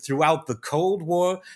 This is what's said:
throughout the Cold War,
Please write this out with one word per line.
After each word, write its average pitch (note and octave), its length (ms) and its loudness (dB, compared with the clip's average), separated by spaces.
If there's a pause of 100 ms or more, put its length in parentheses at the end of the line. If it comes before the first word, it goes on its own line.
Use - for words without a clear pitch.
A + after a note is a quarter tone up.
throughout D#3 440 2
the A#2+ 80 -4
Cold F3 480 -2
War, F3+ 400 0 (140)